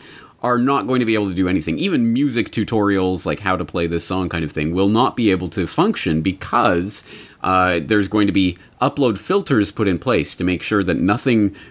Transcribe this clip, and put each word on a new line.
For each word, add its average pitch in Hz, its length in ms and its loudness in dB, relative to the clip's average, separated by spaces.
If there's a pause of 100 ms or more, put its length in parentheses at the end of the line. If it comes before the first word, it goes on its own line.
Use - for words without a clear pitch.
(440)
are 123 140 2
not 123 280 0
going 127 140 0
to 120 60 2
be 110 80 0
able 104 160 0
to 92 40 -4
do 90 140 2
anything." 87 320 -2
Even 120 320 0
music 123 400 0
tutorials, 98 760 0
like 80 140 -2
how 95 160 0
to 90 80 -4
play 85 240 -2
this 85 180 -2
song 92 220 -2
kind 82 160 -4
of 73 80 -6
thing, 78 240 -2
will 98 140 2
not 113 260 2
be 110 160 2
able 92 160 -2
to 85 180 -4
function 92 560 0
because, 95 840 -2 (360)
uh, 92 400 2
there's 101 280 0
going 104 180 2
to 95 60 0
be 92 240 2 (240)
upload 127 360 0
filters 143 540 0
put 101 180 0
in 87 80 0
place 95 400 -2
to 92 80 -4
make 90 180 -2
sure 101 220 0
that 85 100 0
nothing 104 580 2 (180)